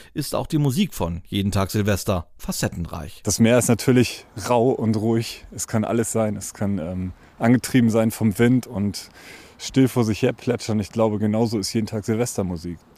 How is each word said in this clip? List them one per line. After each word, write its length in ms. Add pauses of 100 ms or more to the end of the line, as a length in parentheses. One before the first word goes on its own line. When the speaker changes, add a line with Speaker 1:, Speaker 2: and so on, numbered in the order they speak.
(140)
Speaker 1:
ist 200
auch 140
die 100
Musik 340
von 360
Jeden 240
Tag 180
Silvester 560 (120)
facettenreich. 840
Speaker 2:
Das 160
Meer 180
ist 120
natürlich 580 (220)
rau 220
und 260
ruhig. 580
Es 140
kann 160
alles 260
sein. 240
Es 200
kann, 240
ähm, 340 (260)
angetrieben 500
sein 220
vom 260
Wind 300
und 440 (480)
still 280
vor 160
sich 200
her 100
plätschern. 480
Ich 100
glaube, 300
genauso 360
ist 160
Jeden 140
Tag 180
Silvestermusik. 720 (200)